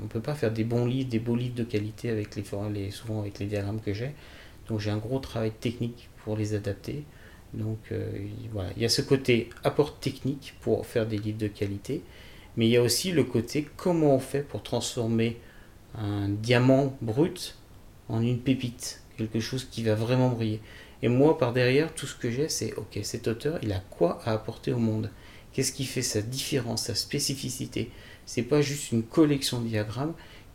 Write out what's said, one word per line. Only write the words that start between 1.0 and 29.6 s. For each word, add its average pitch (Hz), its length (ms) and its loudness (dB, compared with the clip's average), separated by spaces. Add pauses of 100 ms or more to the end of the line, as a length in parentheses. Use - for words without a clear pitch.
des 113 80 2
beaux 117 180 0
livres 123 180 -2
de 120 100 -2
qualité 107 440 -4
avec 107 260 -2
les 104 80 -4
for-, 104 280 -4
les, 101 200 -4
souvent 110 300 -6
avec 101 180 -6
les 104 60 -4
diagrammes 101 360 -2
que 104 120 -2
j'ai. 123 220 -4 (540)
Donc 110 120 0
j'ai 104 100 -2
un 104 60 0
gros 110 220 -2
travail 113 320 -2
technique 120 580 -4 (160)
pour 107 140 -2
les 107 160 0
adapter. 107 500 -4 (480)
Donc, 110 260 -4 (140)
euh, 101 180 -4 (420)
voilà, 92 240 -4
il 113 60 -4
y 117 40 4
a - 20 4
ce 131 140 2
côté 127 480 4 (120)
apport - 360 2
technique - 600 -4
pour - 260 0
faire 113 200 0
des 107 120 -2
livres 107 200 -4
de 107 100 0
qualité, 104 540 -4 (540)
mais 113 100 6
il 113 40 6
y 120 60 8
a 120 60 8
aussi 120 300 2
le 143 120 6
côté 123 520 0
comment 160 380 4
on 131 40 6
fait 139 240 -2
pour - 200 -8
transformer 117 760 0 (560)
un 101 340 -2
diamant 123 760 4
brut 127 540 0 (520)
en 113 140 0
une 120 160 2
pépite, - 640 -2 (140)
quelque 113 240 -2
chose 131 240 -4
qui - 180 -6
va 110 120 4
vraiment 123 360 4
briller. 110 300 0 (420)
Et 113 60 4
moi, 139 280 6
par 120 160 2
derrière, 131 420 4
tout - 120 -10
ce - 80 -8
que 123 160 -4
j'ai, 135 180 0
c'est, - 260 -4
ok, - 280 -8
cet - 260 -4
auteur, 147 340 0
il 107 100 0
a 95 80 -2 (100)
quoi - 340 2
à 113 80 0
apporter 113 400 -2
au 123 60 0
monde ? 110 320 2 (420)
Qu'est-ce 131 200 0
qui 131 140 -4
fait 127 160 -2
sa 110 180 0
différence, 117 640 -2
sa 110 120 -4
spécificité ? - 960 -4 (360)
C'est - 160 -2
pas 147 180 4
juste 143 320 -2
une 113 100 4
collection 139 580 4